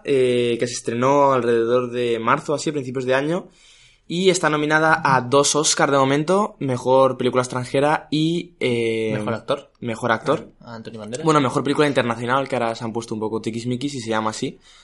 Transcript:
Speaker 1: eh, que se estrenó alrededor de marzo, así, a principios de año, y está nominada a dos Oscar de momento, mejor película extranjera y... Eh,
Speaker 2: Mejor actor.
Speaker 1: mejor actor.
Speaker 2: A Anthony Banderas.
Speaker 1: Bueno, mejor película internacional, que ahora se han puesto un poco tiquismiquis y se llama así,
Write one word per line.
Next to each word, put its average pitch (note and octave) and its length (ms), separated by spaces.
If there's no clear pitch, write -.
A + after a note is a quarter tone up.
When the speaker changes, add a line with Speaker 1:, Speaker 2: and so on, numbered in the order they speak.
Speaker 1:
eh, B2 520
que A#2+ 100
se A#2 80
estrenó C3+ 580
alrededor A#2+ 580
de A#2+ 260
marzo, C3 360
así, C#3 160
a - 20
principios C3 320
de B2+ 100
año, D3 360
y F3+ 220
está E3+ 200
nominada D#3 540
a C3+ 160
dos C#3 380
Oscar D3+ 340
de C#3 60
momento, D3+ 640
mejor C3 580
película B2 260
extranjera C3+ 680
y... E3 520
Eh, A2+ 560
Speaker 2:
Mejor G#2+ 160
actor. - 380
Speaker 1:
mejor A#2 320
actor. C3+ 340
Speaker 2:
A A#2 140
Anthony A2+ 220
Banderas. G#2+ 280
Speaker 1:
Bueno, D3+ 160
mejor C3 220
película C#3+ 260
internacional, B2 580
que C3 80
ahora A#2 180
se A2+ 120
han A2+ 80
puesto A#2 220
un A2 40
poco A2 220
tiquismiquis A#2+ 540
y C3+ 40
se A2 120
llama A2 180
así, - 300